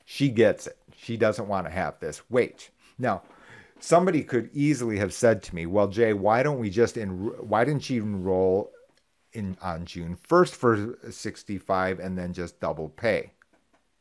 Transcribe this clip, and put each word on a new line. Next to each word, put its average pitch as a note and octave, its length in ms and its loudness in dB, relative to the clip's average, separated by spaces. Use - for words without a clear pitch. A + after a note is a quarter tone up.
She C#3+ 200 0
gets G#2+ 380 4
it. - 100 -12
She A2+ 220 -8
doesn't G#2+ 320 0
want F#2+ 180 -2
to D#2 40 -10
have E2 280 -6
this D#2 300 -10
wait. - 420 0
Now, A2+ 260 -2
somebody F3+ 440 2
could A#2 300 -2
easily B2+ 440 0
have G2 160 0
said A2+ 300 4
to - 100 -14
me, E2 120 -6
"Well, G2 240 2
Jay, A2 240 2
why G#2 280 2
don't C#3+ 180 -2
we A2 100 -4
just A2 280 2
en-, G2 360 -6
why G#2+ 200 2
didn't C#3+ 180 0
she B2+ 140 -4
enroll F#2+ 760 0
in, G2 280 -8
on E2+ 240 -6
June E2+ 300 -10
first F3 400 2
for A2+ 420 0
sixty-five F#2+ 880 -4
and F#2 180 -6
then F2+ 140 -6
just F2 300 -10
double D#2 260 -4
pay?" G2 460 -2